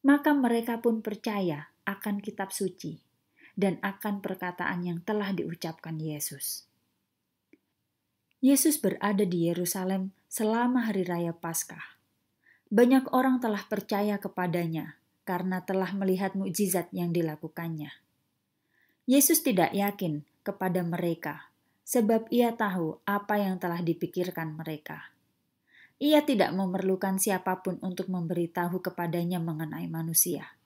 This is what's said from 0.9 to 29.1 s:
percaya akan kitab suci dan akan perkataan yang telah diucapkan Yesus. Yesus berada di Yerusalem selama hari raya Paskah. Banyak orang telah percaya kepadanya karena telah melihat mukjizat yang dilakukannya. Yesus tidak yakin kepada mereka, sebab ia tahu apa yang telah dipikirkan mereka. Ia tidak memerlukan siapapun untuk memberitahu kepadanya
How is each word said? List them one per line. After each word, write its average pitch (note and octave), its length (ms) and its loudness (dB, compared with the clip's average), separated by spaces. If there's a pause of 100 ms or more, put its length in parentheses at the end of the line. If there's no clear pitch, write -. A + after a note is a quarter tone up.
percaya G3+ 720 -2 (160)
akan G3+ 320 -4
kitab G3 320 -8
suci F3 480 -6 (560)
dan F#3+ 240 0
akan G3 400 -6
perkataan F3+ 640 -6
yang F3 160 -4
telah G#3 320 -2
diucapkan E3 640 -6
Yesus. D3+ 720 -8 (1800)
Yesus C#4 320 6
berada G3 480 2
di E3+ 240 2
Yerusalem F#3 640 -2 (160)
selama A#3 640 0
hari F#3 160 0
raya E3+ 240 -2
Paskah. - 640 -8 (720)
Banyak B3 480 6
orang B3+ 240 4
telah G#3+ 240 -2
percaya G3+ 560 -2
kepadanya E3+ 800 -4 (220)
karena F#3 400 -2
telah F#3+ 320 -2
melihat F#3+ 400 0
mukjizat F#3+ 560 -2
yang F3 240 -2
dilakukannya. D#3+ 800 -4 (1120)
Yesus C#4 400 6
tidak F3+ 240 4
yakin G3 560 -2 (160)
kepada F#3 400 -2
mereka, E3+ 720 -4 (320)
sebab A3+ 480 2
ia A#3+ 240 4
tahu F#3 480 0
apa G3+ 320 0
yang F#3+ 240 -2
telah E3+ 160 -2
dipikirkan E3 800 -4
mereka. D#3 560 -10 (880)
Ia D4 240 6
tidak A3+ 240 4
memerlukan F#3+ 720 0
siapapun F#3 640 -2
untuk F#3 240 -6
memberitahu F3 720 -2
kepadanya F3 560 -2